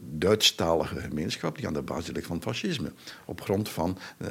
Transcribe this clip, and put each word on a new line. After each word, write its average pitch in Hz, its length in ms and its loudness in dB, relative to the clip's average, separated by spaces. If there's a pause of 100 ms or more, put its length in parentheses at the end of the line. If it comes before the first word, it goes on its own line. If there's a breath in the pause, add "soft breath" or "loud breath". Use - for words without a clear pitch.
Duitsstalige 82 1000 4
gemeenschap 80 560 -2
die 120 100 -4
aan 82 60 -2
de 73 100 0
basis 82 320 -4
ligt - 120 -4
van 85 100 -2
het 82 80 -4
fascisme, 123 480 -2 (320 loud breath)
op - 160 -8
grond 104 280 2
van, 92 300 0 (180 loud breath)
eh, - 140 -4